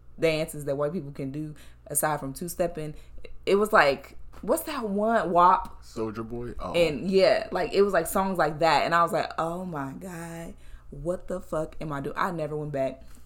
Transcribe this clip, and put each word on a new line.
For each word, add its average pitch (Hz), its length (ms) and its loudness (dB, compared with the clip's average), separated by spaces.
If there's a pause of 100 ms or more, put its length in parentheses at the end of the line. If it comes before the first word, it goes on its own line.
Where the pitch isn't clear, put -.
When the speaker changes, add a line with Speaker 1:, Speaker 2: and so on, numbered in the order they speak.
(180)
Speaker 1:
dances 156 460 0
that 139 120 0
white 147 160 0
people 143 200 -6
can 135 180 -6
do 151 240 -8 (320)
aside 147 320 0
from 135 140 -8
two-stepping. 165 600 -4 (520)
It 185 100 4
was 202 180 4
like, 147 440 4 (260)
what's 269 220 0
that 269 240 -6
one? 202 420 2
wap. 175 540 6
Speaker 2:
Soulja 110 440 -6
Boy? 120 300 -8
Oh. 92 140 -4
Speaker 1:
And 160 360 2
yeah, 190 440 6
like, 180 200 -2
it 190 100 6
was, 202 100 4
like, 165 160 2
songs 196 280 0
like 156 220 2
that, 147 260 4
and 147 120 0
I 170 80 6
was 165 80 0
like, 151 260 0
"Oh 170 260 -2
my 139 280 -6
God, 170 640 -12 (360)
what 165 380 -6
the 185 120 -4
fuck 160 400 -4
am 160 120 -6
I 139 80 -4
doing?" 143 180 -6
I 185 140 0
never 151 240 -4
went 151 160 -6
back, 131 300 -2 (240)